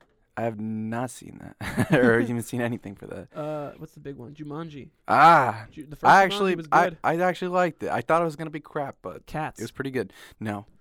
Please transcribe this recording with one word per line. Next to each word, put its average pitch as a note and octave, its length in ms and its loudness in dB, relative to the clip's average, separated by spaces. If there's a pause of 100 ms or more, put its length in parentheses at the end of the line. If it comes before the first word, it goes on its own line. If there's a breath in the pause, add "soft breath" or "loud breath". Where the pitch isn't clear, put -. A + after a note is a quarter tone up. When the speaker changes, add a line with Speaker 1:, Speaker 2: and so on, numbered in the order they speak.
(360)
Speaker 1:
I A2 80 -6
have A2+ 160 -4
not A2 500 -6
seen - 320 -18
that - 180 -20
<laughs> - 340 -2
or A#2+ 260 4
even A#2 220 -2
seen B2 200 -8
anything A2 340 -6
for - 120 -20
that. - 280 -14
Speaker 2:
Uh, D3+ 420 -10
what's - 160 -18
the D#3 80 -20
big C#3+ 160 -14
one? B2+ 160 -18
Jumanji. D3+ 560 -14 (180)
Speaker 1:
Ah, A#2+ 640 6
Speaker 2:
Ju-, C#3+ 140 -18
the D3+ 100 -16
first - 100 -2
Speaker 1:
I F#3 180 8
Speaker 2:
Jumanji - 20 4
Speaker 1:
actually, F#3+ 300 0
Speaker 2:
was D#3+ 160 -10
Speaker 1:
I, F3 180 4
Speaker 2:
good. D#3+ 140 -16
Speaker 1:
I D3+ 180 0
actually F3+ 280 -2
liked F3 340 -2
it. F2 80 -4
I A#2 100 -2
thought E3 200 2
it E3+ 40 0
was D3+ 100 -6
gonna D#3 140 -10
be D3+ 120 -12
crap, C#3 400 -8
but F#2 240 -14
Speaker 2:
Cats. D3+ 340 -10
Speaker 1:
it G#2 40 -8
was A2+ 80 -10
pretty C3+ 200 -8
good. A2 200 -4 (280 loud breath)
No. G#2+ 260 -8 (160)